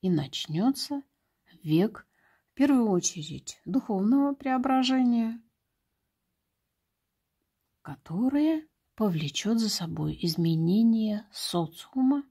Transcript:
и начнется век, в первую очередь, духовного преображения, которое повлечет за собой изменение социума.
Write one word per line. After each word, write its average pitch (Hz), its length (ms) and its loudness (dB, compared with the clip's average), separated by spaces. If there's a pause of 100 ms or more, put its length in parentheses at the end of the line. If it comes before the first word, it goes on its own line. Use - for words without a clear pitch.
и 185 100 -2
начнется 196 920 -2 (600)
век, 170 420 2 (440)
в - 40 -20
первую 262 360 4
очередь, 170 760 -4
духовного 254 680 0
преображения, 254 1080 0 (2500)
которое 277 880 -2 (260)
повлечет 196 640 -2
за 220 100 0
собой 160 540 -6
изменение 202 1080 2
социума. 262 1000 -2